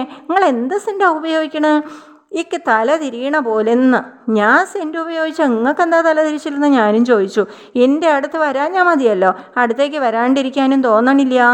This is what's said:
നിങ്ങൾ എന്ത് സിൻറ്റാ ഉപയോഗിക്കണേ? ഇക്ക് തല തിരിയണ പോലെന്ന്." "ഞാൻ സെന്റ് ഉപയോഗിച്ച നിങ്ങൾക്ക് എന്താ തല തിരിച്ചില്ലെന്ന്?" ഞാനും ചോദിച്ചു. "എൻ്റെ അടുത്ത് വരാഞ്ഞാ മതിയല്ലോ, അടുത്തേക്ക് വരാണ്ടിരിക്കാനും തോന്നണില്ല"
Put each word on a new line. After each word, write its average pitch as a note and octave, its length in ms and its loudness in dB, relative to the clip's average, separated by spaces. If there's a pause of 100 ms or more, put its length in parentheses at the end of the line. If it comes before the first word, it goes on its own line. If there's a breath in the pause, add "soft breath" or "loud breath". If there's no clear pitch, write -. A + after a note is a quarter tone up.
(260 loud breath)
നിങ്ങൾ F#4 240 0
എന്ത് B3+ 340 -2
സിൻറ്റാ G4 240 0 (120)
ഉപയോഗിക്കണേ? D#4 520 -2 (720 loud breath)
ഇക്ക് E4+ 160 -6 (100)
തല A#3 360 2
തിരിയണ C4 320 -4 (120)
പോലെന്ന്." A#3 520 2 (380)
"ഞാൻ A3 220 2 (140)
സെന്റ് E4 300 -6
ഉപയോഗിച്ച D#4+ 380 -4 (120)
നിങ്ങൾക്ക് C4 320 -2
എന്താ E4 220 2
തല D#4 100 2 (100)
തിരിച്ചില്ലെന്ന്?" D4 500 -2
ഞാനും G#3+ 340 2
ചോദിച്ചു. G3 340 0 (400 loud breath)
"എൻ്റെ D#4 320 2
അടുത്ത് C#4+ 280 -4
വരാഞ്ഞാ D4 440 0
മതിയല്ലോ, G#3+ 420 2 (320 loud breath)
അടുത്തേക്ക് C#4 420 -2
വരാണ്ടിരിക്കാനും C4 840 0
തോന്നണില്ല" B3+ 540 2 (120)